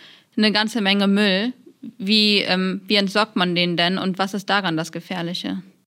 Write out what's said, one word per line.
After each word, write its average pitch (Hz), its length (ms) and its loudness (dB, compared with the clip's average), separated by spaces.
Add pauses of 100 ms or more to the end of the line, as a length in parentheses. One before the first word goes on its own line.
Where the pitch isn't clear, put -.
(360)
eine 214 160 4
ganze 214 280 0
Menge 196 280 2
Müll. 202 440 2 (460)
Wie, 208 400 2
ähm, 185 500 -2
wie 208 80 2
entsorgt 202 400 0
man 180 180 0
den 175 220 0
denn 175 200 0
und 185 220 -4
was 196 160 -2
ist 196 160 -8
daran 190 260 0
das 156 140 -6
Gefährliche? 180 720 -8 (240)